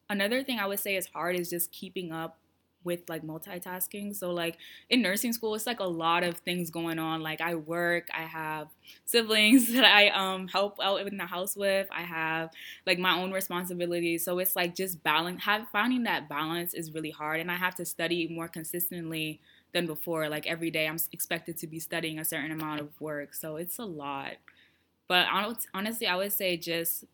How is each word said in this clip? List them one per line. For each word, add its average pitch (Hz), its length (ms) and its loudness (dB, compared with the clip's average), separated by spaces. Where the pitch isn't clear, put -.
another 208 340 2
thing 247 160 -2
I 202 80 0
would 196 140 -2
say 196 160 0
is 185 120 -2
hard 170 300 -2
is 175 120 -2
just 175 220 -4
keeping 185 380 -8
up 165 280 -8
with, 175 280 -4
like, 160 120 -6
multitasking. 185 920 -8
So, 180 160 -4
like, 170 240 -2
in 240 140 6
nursing 208 320 2
school, 220 200 -2
it's, 214 120 -4
like, 233 140 -2
a 196 40 0
lot 170 400 4
of 175 140 0
things 175 320 -2
going 165 280 -2
on. 160 240 -2
Like, 156 200 -4
I 170 120 0
work, 170 600 0
I 160 80 -4
have 156 460 -6
siblings 226 680 6
<laughs> - 20 2
that 254 100 8
I, 208 240 10
um, 190 400 2
help 202 340 0
out 196 240 2
in 202 120 -6
the 175 80 -6
house 185 300 -4
with. 196 340 2
I 165 120 -6
have, 160 480 -2
like, 180 120 4
my 180 200 4
own 185 140 -2
responsibilities. 175 920 0
So 180 140 0
it's, 185 180 0
like, 175 180 2
just 185 280 -4
balan-, 165 380 2
have, 214 300 0
finding 240 340 2
that 151 240 0
balance 160 440 -2
is 160 200 -8
really 156 180 -6
hard. 156 300 -4
And 175 100 -4
I 175 60 -2
have 185 200 0
to 175 80 -6
study 170 440 -2
more 165 200 -6
consistently 160 920 -4
than 175 140 2
before. 160 440 -2
Like, 151 160 -4
every 165 240 -2
day 156 180 0
I'm 156 60 -4
s-, - 180 -4
expected 165 460 -6
to 170 80 -8
be 156 140 -12
studying 160 380 -4
a 156 60 -4
certain 156 260 -4
amount 156 300 -4
of 147 180 -12
work. 147 360 -8
So 156 220 -8
it's 175 220 -6
a 240 60 -8
lot. 143 520 -6
But 180 200 4
hon-, 208 300 0
honestly, 214 320 -2
I 180 100 2
would 202 160 0
say 180 240 2
just 165 580 -2